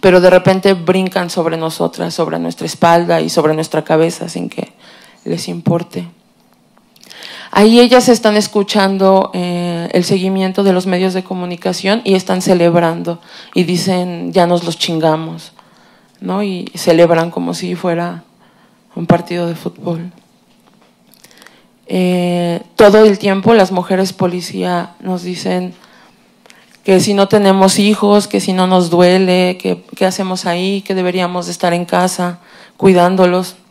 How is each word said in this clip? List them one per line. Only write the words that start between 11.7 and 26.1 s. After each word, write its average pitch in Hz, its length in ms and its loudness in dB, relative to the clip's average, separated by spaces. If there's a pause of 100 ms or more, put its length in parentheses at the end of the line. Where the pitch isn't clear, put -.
y 196 120 0
están 190 280 -2
celebrando 170 760 0 (360)
y 180 80 2
dicen, 175 680 -4
"Ya 175 140 4
nos 175 180 0
los 170 140 -6
chingamos", 160 760 -2 (680)
¿no? 190 220 -4
Y 185 320 -8
celebran 170 560 2
como 175 220 -6
si 180 220 -8
fuera 170 480 -6 (720)
un 170 120 -8
partido 175 400 -2
de 165 80 -6
fútbol. 170 560 -10 (1800)
Eh, 175 720 -2 (140)
todo 214 300 6
el 196 120 4
tiempo 196 380 0
las 190 160 2
mujeres 185 420 -2
policía 180 840 -6
nos 185 240 -8
dicen, 180 500 -6 (1120)